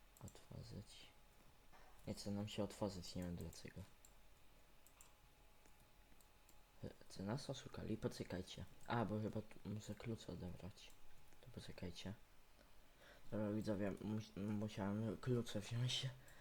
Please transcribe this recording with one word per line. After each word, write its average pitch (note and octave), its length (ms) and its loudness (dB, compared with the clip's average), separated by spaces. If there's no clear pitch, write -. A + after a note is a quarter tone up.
otworzyć. - 920 -8
Nie A2 60 2
chce - 180 0
nam G2+ 160 4
się G#2 160 2
otworzyć, G2 520 2
nie F#2 60 2
wiem F2 140 2
dlaczego. - 460 -4
E, - 60 0
czy - 140 -4
nas B2 260 2
oszukali? - 480 0
Poczekajcie. - 680 0
A, A#2 180 6
bo G#2+ 140 4
chyba G#2+ 220 2
tu - 280 -4
muszę G#2+ 260 0
klucze - 380 -2
odebrać. F2 600 -4
To - 80 -10
poczekajcie. - 640 -4
Dobra, G#2 200 6
widzowie, G#2 400 6
mus-, G#2+ 460 0
musiałem G#2 800 4
klucze A#2+ 420 6
wziąć, B2 500 4